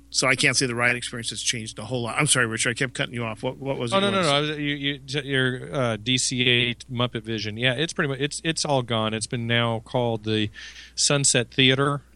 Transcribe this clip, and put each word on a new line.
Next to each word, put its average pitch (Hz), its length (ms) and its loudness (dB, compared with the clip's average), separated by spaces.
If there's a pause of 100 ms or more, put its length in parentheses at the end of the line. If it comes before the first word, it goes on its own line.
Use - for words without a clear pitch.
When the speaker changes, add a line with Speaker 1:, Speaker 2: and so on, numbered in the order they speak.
(100)
Speaker 1:
so - 160 0
I 131 80 4
can't 127 220 2
say 135 100 2
the 120 80 -4
ride 123 220 2
experience 117 340 -8
has - 100 -10
changed - 380 -6
a 104 60 -10
whole 123 180 -4
lot. - 160 -4
I'm 147 80 2
sorry, 123 200 4
Richard. 113 240 0
I 117 40 -2
kept 147 200 -2
cutting 139 200 -4
you 120 100 -4
off. 107 200 -8
What, 127 140 -6
what 135 200 -4
was 123 140 -2
Speaker 2:
Oh, 196 60 4
Speaker 1:
it - 20 6
Speaker 2:
no, 202 80 2
Speaker 1:
you 196 40 2
Speaker 2:
no, 196 60 2
Speaker 1:
wanted 175 80 2
Speaker 2:
no. 143 60 4
Speaker 1:
to 139 40 2
Speaker 2:
I 147 40 2 (120)
was, 147 80 -8
you, 143 140 -2
you, 143 240 -4
t-, 139 300 -6
your, 131 460 0
uh, 120 220 0
D 123 220 0
C 123 280 0
eight 123 440 2
Muppet 120 320 -2
Vision. 107 340 -6
Yeah, 123 180 2
it's 156 180 -4
pretty 156 160 0
much, 135 120 -4
it's, 147 220 -4
it's 165 220 -2
all 139 180 2
gone. 110 320 -2
It's 110 140 -4
been 117 180 -4
now 117 380 2
called 117 400 -2
the 107 260 0 (460)
Sunset 139 560 2
Theater, 135 500 4 (140)